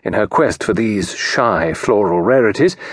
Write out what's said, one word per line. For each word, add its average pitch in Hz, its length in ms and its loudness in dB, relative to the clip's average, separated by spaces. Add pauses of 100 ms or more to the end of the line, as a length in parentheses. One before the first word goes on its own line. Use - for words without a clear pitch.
in - 100 -6
her 104 140 0
quest - 360 0
for 107 120 -2
these 104 400 -2
shy 90 580 -2
floral 101 480 0
rarities, 127 560 2 (160)